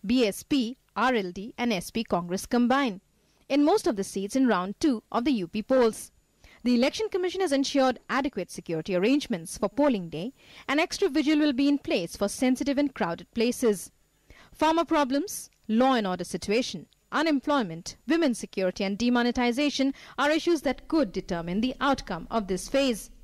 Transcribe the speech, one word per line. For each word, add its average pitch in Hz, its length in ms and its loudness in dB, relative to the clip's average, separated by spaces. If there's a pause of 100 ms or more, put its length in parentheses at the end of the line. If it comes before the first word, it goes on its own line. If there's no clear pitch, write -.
B 240 200 2
S 196 180 -4
P, 254 340 -2 (180)
R 247 180 2
L 185 200 -2
D 196 240 -12
and 240 160 0
S 175 180 -6
P 226 140 -4
Congress 175 400 -4
combined 240 560 0 (480)
in 285 160 4
most 392 200 4
of 254 120 0
the 196 80 -2
seats 202 320 -4
in 262 100 4
round 196 320 0
two 262 320 0
of 240 140 -2
the 302 80 2
U 185 160 -2
P 214 120 -4
polls. 240 520 2 (480)
The 247 140 2
Election 285 320 0
Commission 370 320 -2
has 349 140 2
ensured 262 460 2 (100)
adequate 254 420 -4
security 170 420 -6
arrangements 190 640 0
for 202 120 -2
polling 233 400 2
day, 165 240 -8 (340)
and 277 100 0
extra 359 300 0
vigil 302 320 2
will 294 140 2
be 277 160 2
in 285 80 2
place 226 400 -4
for 202 100 0
sensitive 254 500 0
and 285 160 0
crowded 175 400 -6
places. 233 580 0 (600)
Farmer 320 320 2
problems, 294 680 -2 (200)
law 247 240 4
and 220 120 2
order 180 200 -2
situation, 196 640 -4 (260)
unemployment, 269 840 0 (140)
women's 311 300 2
security 190 440 -4
and 196 140 -2
demonetization 247 960 0 (240)
are 285 140 2
issues 320 320 0
that - 260 -4
could 285 240 2
determine 185 480 -4
the 254 180 -2
outcome 247 500 -2
of 220 180 -4
this 185 200 -4
phase. 269 420 0 (140)